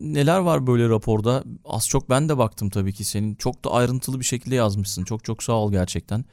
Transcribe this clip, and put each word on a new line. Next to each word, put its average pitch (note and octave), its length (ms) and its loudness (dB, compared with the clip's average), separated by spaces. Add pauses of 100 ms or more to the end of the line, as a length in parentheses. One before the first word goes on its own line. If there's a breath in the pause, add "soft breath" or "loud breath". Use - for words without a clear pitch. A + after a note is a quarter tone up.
neler D3+ 380 2
var D#3+ 280 2
böyle A#2+ 220 4
raporda? A2 540 2 (220)
Az - 240 -4
çok - 220 0
ben C#3 180 2
de D3 100 0
baktım A2 320 0
tabii G2 220 -2
ki. G2+ 120 -8
Senin G#2+ 300 -2
çok - 300 -4
da - 60 -4
ayrıntılı B2+ 500 0
bir B2 40 -6
şekilde B2 300 -4
yazmışsın. G2+ 500 0
Çok A2 200 -6
çok A2+ 180 -6
sağ - 100 -2
ol G#2+ 200 2
gerçekten. F#2+ 600 -2